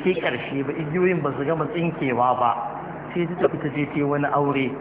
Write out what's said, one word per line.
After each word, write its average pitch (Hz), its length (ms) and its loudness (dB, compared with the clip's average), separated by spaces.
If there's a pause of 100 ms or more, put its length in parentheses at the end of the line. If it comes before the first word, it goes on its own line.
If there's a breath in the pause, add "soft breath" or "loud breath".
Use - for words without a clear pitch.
kai 185 100 4
ƙarshe 139 500 -2
ba, 131 80 -4
igiyoyin 170 500 2
ba 139 140 0
su 135 80 -2
gama 156 220 0
tsinkewa 131 720 2
ba, 120 120 4 (640)
sai 175 140 0
ta 170 140 -4
tafi - 160 2
ta 147 100 -4
je 143 240 -2
ta 147 140 0
wani 143 200 0
aure 139 560 2